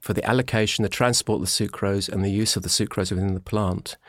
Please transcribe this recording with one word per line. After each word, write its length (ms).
for 120
the 120
allocation, 580
the 60
transport 480
of 100
the 180
sucrose, 440
and 120
the 80
use 280
of 60
the 60
sucrose 420
within 220
the 60
plant. 560